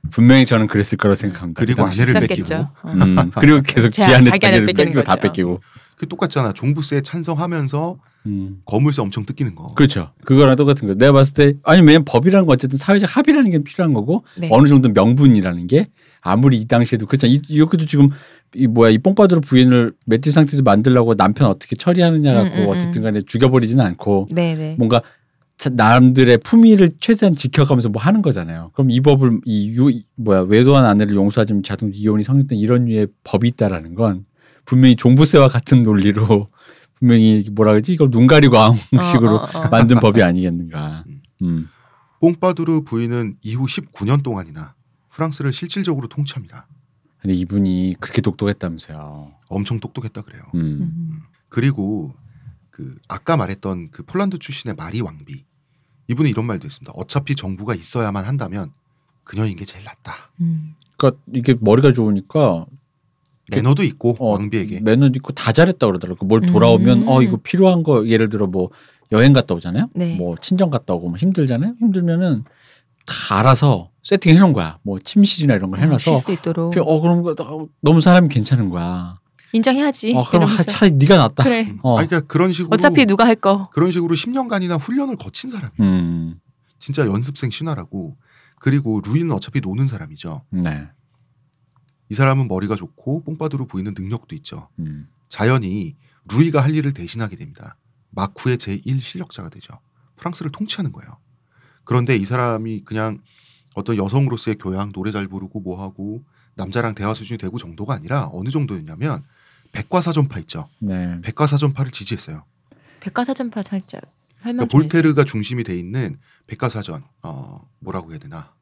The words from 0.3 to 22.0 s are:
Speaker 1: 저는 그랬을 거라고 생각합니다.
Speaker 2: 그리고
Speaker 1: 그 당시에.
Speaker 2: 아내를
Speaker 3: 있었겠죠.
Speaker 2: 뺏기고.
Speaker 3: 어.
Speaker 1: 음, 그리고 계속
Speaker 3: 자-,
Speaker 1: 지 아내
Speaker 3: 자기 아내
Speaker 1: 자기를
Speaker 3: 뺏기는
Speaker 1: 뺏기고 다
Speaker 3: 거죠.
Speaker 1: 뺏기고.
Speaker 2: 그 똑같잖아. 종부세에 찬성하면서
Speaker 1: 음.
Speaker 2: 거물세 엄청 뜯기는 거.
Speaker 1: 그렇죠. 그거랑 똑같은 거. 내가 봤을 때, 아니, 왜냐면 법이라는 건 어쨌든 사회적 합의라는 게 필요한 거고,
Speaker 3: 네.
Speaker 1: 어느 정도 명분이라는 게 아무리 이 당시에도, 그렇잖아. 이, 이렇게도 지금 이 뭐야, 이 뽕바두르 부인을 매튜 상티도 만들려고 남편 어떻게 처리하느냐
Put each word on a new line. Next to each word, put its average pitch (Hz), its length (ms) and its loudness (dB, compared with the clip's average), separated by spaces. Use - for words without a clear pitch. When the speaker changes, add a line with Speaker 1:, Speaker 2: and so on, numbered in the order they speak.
Speaker 1:
저는 110 220 0
그랬을 101 300 -2
거라고 101 180 2
생각합니다. 90 440 -8
Speaker 2:
그리고 127 240 4
Speaker 1:
그 92 60 2
당시에. 101 140 0
Speaker 2:
아내를 123 200 2
Speaker 3:
있었겠죠. 85 460 -4
Speaker 2:
뺏기고. - 0 -
Speaker 3:
어. 95 220 2
Speaker 1:
음, 90 340 2
그리고 147 220 6
계속 120 300 2
Speaker 3:
자-, 208 160 2
Speaker 1:
지 131 80 8
아내 123 160 8
Speaker 3:
자기 196 160 2
아내 - 100 4
Speaker 1:
자기를 107 100 4
Speaker 3:
뺏기는 95 180 2
Speaker 1:
뺏기고 131 180 0
다 95 120 2
Speaker 3:
거죠. - 120 -8
Speaker 1:
뺏기고. 87 320 -2
Speaker 2:
그 151 60 -8
똑같잖아. 135 460 -4
종부세에 143 500 -4
찬성하면서 160 960 -6
Speaker 1:
음. 98 400 -8
Speaker 2:
거물세 135 380 0
엄청 101 200 -6
뜯기는 120 300 -6
거. 78 220 -18
Speaker 1:
그렇죠. 143 360 2
그거랑 135 300 6
똑같은 139 320 2
거. 98 80 0
내가 131 160 6
봤을 139 240 4
때, 143 260 4
아니, 170 200 6
왜냐면 151 240 8
법이라는 180 420 2
건 143 80 4
어쨌든 135 200 -4
사회적 196 400 0
합의라는 277 360 4
게 160 120 2
필요한 160 300 -2
거고, 123 320 -2
Speaker 3:
네. 170 160 -8
Speaker 1:
어느 135 160 8
정도 131 220 6
명분이라는 101 760 2
게 147 180 2
아무리 117 360 2
이 110 80 -4
당시에도, 117 400 0
그렇잖아. 135 260 2
이, 143 80 2
이렇게도 156 360 0
지금 143 220 4
이 127 100 0
뭐야, 113 240 4
이 110 80 6
뽕바두르 185 440 4
부인을 127 520 4
매튜 127 240 0
상티도 147 320 2
만들려고 123 500 4
남편 104 360 2
어떻게 - 260 -6
처리하느냐 165 580 2